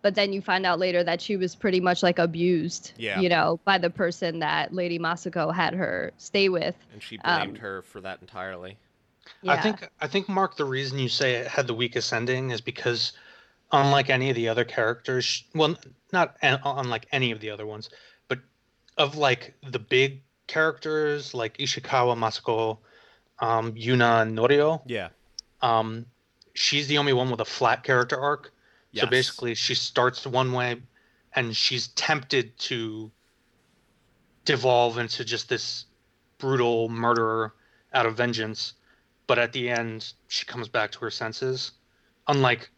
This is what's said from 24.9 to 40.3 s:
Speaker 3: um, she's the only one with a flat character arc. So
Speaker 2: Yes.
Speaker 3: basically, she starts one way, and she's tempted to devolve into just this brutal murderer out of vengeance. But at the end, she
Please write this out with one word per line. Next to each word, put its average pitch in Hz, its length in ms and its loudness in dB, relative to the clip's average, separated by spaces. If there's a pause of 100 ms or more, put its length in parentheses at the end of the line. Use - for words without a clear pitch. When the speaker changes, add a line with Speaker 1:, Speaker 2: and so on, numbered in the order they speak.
Speaker 3:
um, 113 460 2 (480)
she's 143 340 0
the 147 100 4
only 143 140 4
one 127 180 2
with 113 100 -2
a 107 40 0
flat - 400 0
character 127 360 2
arc. 143 260 -2 (480)
So - 100 -4
Speaker 2:
Yes. 135 40 0
Speaker 3:
basically, 127 460 0
she - 200 -2
starts - 520 0
one 127 260 0
way, 123 300 -2 (520)
and 117 220 -2
she's - 320 -2
tempted 135 680 -2
to 110 520 -6 (1300)
devolve 120 540 2
into 117 260 -4
just 113 240 -6
this - 380 -6 (500)
brutal 120 540 2
murderer 113 640 2 (400)
out 123 100 4
of 113 140 0
vengeance. 113 560 -2 (520)
But 120 120 4
at 120 160 0
the 123 160 -2
end, 113 420 -6 (160)
she - 160 -4